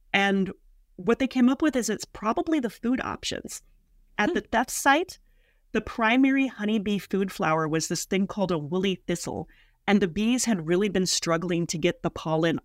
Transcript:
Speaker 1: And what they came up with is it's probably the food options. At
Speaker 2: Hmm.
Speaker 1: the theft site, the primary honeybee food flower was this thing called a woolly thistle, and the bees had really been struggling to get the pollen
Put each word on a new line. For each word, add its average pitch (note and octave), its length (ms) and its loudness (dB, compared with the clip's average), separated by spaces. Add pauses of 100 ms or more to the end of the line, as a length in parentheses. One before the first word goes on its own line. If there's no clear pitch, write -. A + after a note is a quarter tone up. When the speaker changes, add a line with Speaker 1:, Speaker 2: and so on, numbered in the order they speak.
(140)
Speaker 1:
And G3 380 2 (460)
what A3 200 0
they C4+ 100 0
came B3+ 220 4
up C4+ 140 0
with D4+ 120 2
is A3 140 -2
it's - 160 -4
probably D#4 540 -2
the A#3 100 -2
food B3 320 -4
options. - 640 -8 (560)
At G#3 100 2
Speaker 2:
Hmm. F4 60 0
Speaker 1:
the - 60 -2
theft A#3 280 -2
site, D4 480 0 (540)
the A3 100 -2
primary C4 680 2
honeybee G#3 500 -2
food F#3+ 340 -2
flower D#3+ 360 0
was D#3 220 -2
this E3+ 160 -4
thing G3 200 0
called F#3 260 -2
a E3+ 60 0
woolly F3+ 500 -2
thistle, - 400 -6 (380)
and G3+ 160 4
the G3 60 2
bees A3 380 0
had F#3+ 220 0
really F#3 220 2
been F#3 160 0
struggling E3+ 640 0
to E3+ 100 -6
get E3+ 240 0
the E3+ 80 0
pollen D#3+ 560 0